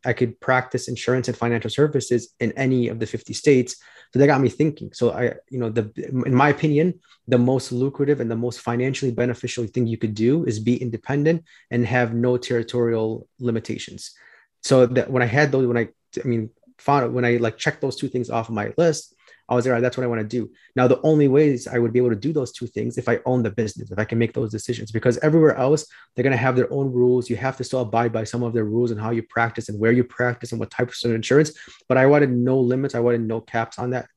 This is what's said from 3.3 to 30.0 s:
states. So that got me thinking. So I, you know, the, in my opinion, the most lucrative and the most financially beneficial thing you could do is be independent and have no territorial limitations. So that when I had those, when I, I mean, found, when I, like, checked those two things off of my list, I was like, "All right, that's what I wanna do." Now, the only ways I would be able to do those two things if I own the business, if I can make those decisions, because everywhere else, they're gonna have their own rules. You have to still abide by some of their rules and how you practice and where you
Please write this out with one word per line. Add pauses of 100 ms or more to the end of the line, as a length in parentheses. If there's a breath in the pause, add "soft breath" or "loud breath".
states. (360 loud breath)
So
that
got
me
thinking.
So
I, (140)
you
know,
the, (340)
in
my
opinion, (280 soft breath)
the
most
lucrative
and
the
most
financially
beneficial
thing
you
could
do
is
be
independent (260 soft breath)
and
have
no
territorial (120)
limitations. (460 soft breath)
So
that
when
I
had
those,
when
I, (340)
I
mean, (300)
found,
when
I,
like,
checked
those
two
things
off
of
my
list, (360 soft breath)
I
was
like,
"All
right,
that's
what
I
wanna
do." (240 soft breath)
Now,
the
only
ways
I
would
be
able
to
do
those
two
things
if
I
own
the
business,
if
I
can
make
those
decisions,
because
everywhere
else, (300 loud breath)
they're
gonna
have
their
own
rules.
You
have
to
still
abide
by
some
of
their
rules
and
how
you
practice
and
where
you